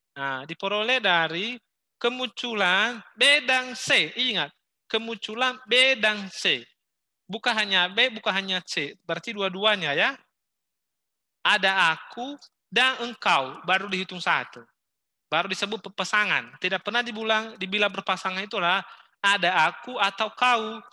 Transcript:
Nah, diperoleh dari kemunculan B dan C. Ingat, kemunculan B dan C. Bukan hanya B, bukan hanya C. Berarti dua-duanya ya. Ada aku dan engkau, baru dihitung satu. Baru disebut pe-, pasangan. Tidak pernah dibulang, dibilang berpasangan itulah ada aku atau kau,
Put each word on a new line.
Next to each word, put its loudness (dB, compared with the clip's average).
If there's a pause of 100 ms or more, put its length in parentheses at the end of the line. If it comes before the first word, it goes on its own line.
(140)
Nah, -6
diperoleh -2
dari 0 (400)
kemunculan 0 (160)
B 6
dan 0
C. 0
Ingat, -2 (320)
kemunculan -4
B 4
dan 0
C. -2 (640)
Bukan -4
hanya 2
B, 0
bukan -4
hanya -2
C. -6
Berarti -6
dua-duanya 0
ya. 2 (1300)
Ada 4
aku -12 (320)
dan 2
engkau, 0
baru 0
dihitung -6
satu. -2 (640)
Baru 0
disebut -6
pe-, -16
pasangan. 0
Tidak -2
pernah 0
dibulang, -2
dibilang 0
berpasangan -4
itulah 0 (320)
ada 4
aku -4
atau 0
kau, 2 (160)